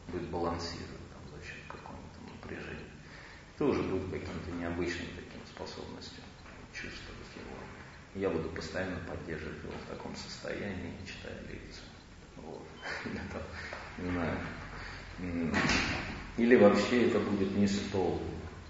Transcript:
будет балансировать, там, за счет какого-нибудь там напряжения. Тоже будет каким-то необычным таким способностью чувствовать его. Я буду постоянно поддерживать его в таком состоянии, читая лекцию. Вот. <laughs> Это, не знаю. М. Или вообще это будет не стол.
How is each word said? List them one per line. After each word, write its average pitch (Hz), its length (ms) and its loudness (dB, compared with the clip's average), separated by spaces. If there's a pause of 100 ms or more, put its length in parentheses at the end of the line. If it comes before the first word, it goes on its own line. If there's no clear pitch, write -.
будет 85 220 -2
балансировать, 85 840 -2
там, - 80 -14 (100)
за - 140 -12
счет - 220 -10
какого-нибудь - 460 -10
там - 120 -14 (160)
напряжения. 76 500 -8 (680)
Тоже 131 260 4
будет 90 260 0
каким-то 80 420 -4
необычным 85 640 -2
таким - 320 -10
способностью - 760 -10 (500)
чувствовать - 640 -10
его. 65 220 -10 (580)
Я 95 140 4
буду 82 200 0
постоянно 90 580 -2
поддерживать 76 560 -6
его - 100 -6
в - 160 -8
таком - 260 -6
состоянии, 87 760 -6 (120)
читая - 360 -8
лекцию. - 440 -10 (520)
Вот. - 280 -10 (200)
<laughs> - 200 -6
Это, - 380 -4 (540)
не 90 140 0
знаю. 80 260 2 (840)
М. 85 340 0 (840)
Или 117 180 10
вообще 107 520 10
это 104 120 8
будет 98 380 4
не 101 100 8
стол. - 540 4 (480)